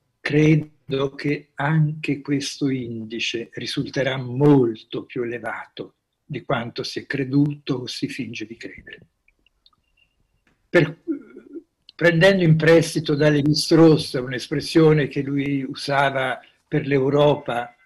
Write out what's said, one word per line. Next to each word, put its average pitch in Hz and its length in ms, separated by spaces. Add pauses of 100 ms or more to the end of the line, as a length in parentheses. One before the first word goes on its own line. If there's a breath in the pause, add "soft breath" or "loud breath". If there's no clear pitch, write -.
(200)
credo 147 960
che 147 400
anche 151 680
questo 143 480
indice 117 840
risulterà 131 640
molto 127 840
più - 180
elevato 113 720 (340)
di 143 140
quanto 120 400
si - 160
è 110 80
creduto 143 680
o 123 120
si - 220
finge 110 360
di 113 120
credere. - 420 (1700)
Per, 160 340 (920)
prendendo 180 480
in 160 140
prestito 160 580
da 151 160
Lévi-Strauss 151 840
un'espressione 143 920
che 143 140
lui 139 400
usava 131 760 (300 soft breath)
per 151 180
l'Europa 139 880 (120)